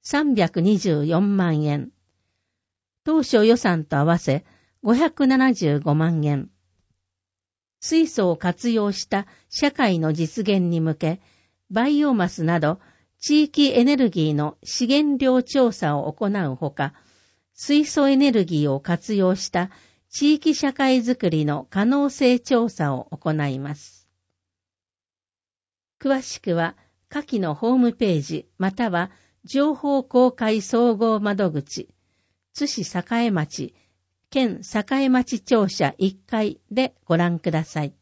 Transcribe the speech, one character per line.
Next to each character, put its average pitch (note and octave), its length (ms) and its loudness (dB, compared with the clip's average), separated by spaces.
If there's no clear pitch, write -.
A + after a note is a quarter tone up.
三 C#4+ 320 0
百 F3+ 280 0
二 G3 180 4
十 D3+ 260 0
四 F#3+ 320 0
万 D#3+ 260 0
円。 D3 280 -4
当 D#4 180 2
初 A3 240 4
予 A3+ 100 6
算 F3 300 -2
と D3 120 -2
合 C#3+ 80 2
わ E3+ 120 4
せ、 - 260 -2
五 A#3 140 2
百 D4 320 0
七 C4 260 4
十 D3 260 0
五 D3 140 0
万 D#3+ 320 0
円。 C#3+ 240 -2
水 D#4+ 260 2
素 F#3+ 240 0
を D#3+ 40 0
活 F3+ 360 -4
用 G#3 200 0
し - 140 -8
た G3 220 -4
社 C#4+ 220 -2
会 G3+ 280 0
の D#3+ 120 0
実 E3 320 -4
現 F#3 260 0
に E3+ 120 0
向 D#3+ 140 0
け、 E3 260 -4
バ A3+ 180 0
イ D4 160 2
オ C#4 120 2
マ F3+ 120 0
ス F3 160 -6
な E3 160 0
ど D3+ 200 -2
地 D4+ 240 2
域 D4 240 2
エ B3 160 2
ネ C#4+ 120 4
ル B3+ 140 2
ギ D#3 220 0
ー - 20 0
の D3+ 300 -4
資 - 240 -4
源 C#4+ 300 2
量 B3+ 260 2
調 B3 280 2
査 D3 260 -2
を C#3+ 140 -4
行 G3 180 -4
う F3 260 -2
ほ D3 160 -6
か、 C#3+ 240 -6
水 D4 320 0
素 C#4+ 220 0
エ C#4 80 4
ネ C#4 160 4
ル G#3+ 120 2
ギ D#3 240 0
ー C#3 40 0
を C#3 80 -2
活 E3+ 340 -4
用 F#3+ 220 2
し - 160 -10
た F3+ 180 -2
地 D4 240 2
域 D4+ 220 0
社 C4+ 180 -2
会 C4 280 2
づ B3 140 -2
く G3 140 -2
り D#3 160 0
の D3 240 -4
可 G3+ 160 0
能 C#4+ 240 2
性 B3 300 2
調 A#3 300 0
査 C#3+ 260 -2
を B2 160 -8
行 D#3 220 -4
い C#3+ 260 -2
ま C#3+ 160 -10
す。 - 240 -20
詳 C4+ 200 0
し - 180 -14
く F3 160 -4
は、 E3 220 -4
下 C#4+ 140 -8
記 A#3 180 -4
の D#3 140 -4
ホ A3+ 180 -2
ー - 20 2
ム A#3+ 160 2
ペ F#3+ 280 0
ー - 20 -4
ジ D3+ 260 -10
ま F#3+ 140 -2
た A3+ 180 -4
は F3 220 -4
情 C#4+ 320 0
報 C#4 260 -2
公 B3+ 300 2
開 A3 300 -2
総 A#3 340 2
合 A3 240 0
窓 G3+ 320 0
口、 - 380 -8
津 C#4+ 140 -4
市 A3+ 160 -6
栄 A#3 340 -2
町、 D3+ 440 -6
県 B3 340 -2
栄 C4 460 -2
町 B3+ 320 0
庁 G#3 260 2
舎 D3 300 -2
一 F#3+ 180 -2
階 G#3+ 460 -6
で B3+ 320 -4
ご E3 140 0
覧 F3 200 0
く D#3+ 140 -4
だ D#3+ 140 -2
さ D3+ 180 -6
い。 C#3 180 -8